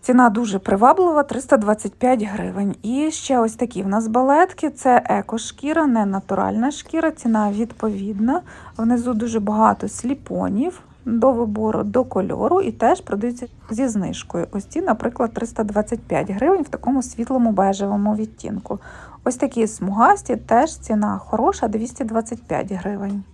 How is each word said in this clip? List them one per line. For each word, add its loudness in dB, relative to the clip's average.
Ціна 6
дуже -2
приваблива, 4
триста 0
двадцять 0
п'ять 2
гривень. -4
І -2
ще -2
ось 0
такі -4
в -2
нас 0
балетки. 2
Це 4
екошкіра, -2
не 2
натуральна 0
шкіра, -2
ціна 0
відповідна. -2
Внизу 0
дуже -2
багато 2
сліпонів -4
до 4
вибору, -2
до 0
кольору, 0
і -2
теж 2
продаються -4
зі 0
знижкою. -4
Ось -6
ці, -6
наприклад, -2
триста -4
двадцять -2
п'ять -4
гривень 2
в -6
такому -2
світлому 0
бежевому 0
відтінку. -8
Ось 0
такі 0
смугасті, 2
теж 2
ціна -2
хороша, 0
двісті -4
двадцять -4
п'ять -4
гривень. -6